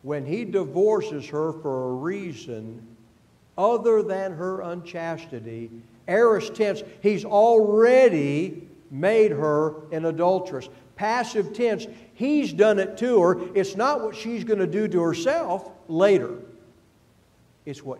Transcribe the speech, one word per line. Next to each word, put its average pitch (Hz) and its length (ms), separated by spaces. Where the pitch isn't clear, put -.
When 139 240
he 214 200
divorces 175 800
her 156 260
for 131 380
a - 20
reason 127 920
other 220 440
than 190 300
her 185 300
unchastity, 165 1080
aorist 220 480
tense, 208 260
he's 202 240
already 214 1400
made 202 420
her 151 420
an 165 140
adulteress. 170 600
Passive 220 580
tense, 233 320
he's 277 400
done 202 260
it 190 180
to 233 240
her. 175 180
It's 196 220
not 254 260
what 214 140
she's 226 280
gonna 202 220
do 196 220
to 170 140
herself 180 680
later. 185 500
It's 143 180
what 127 160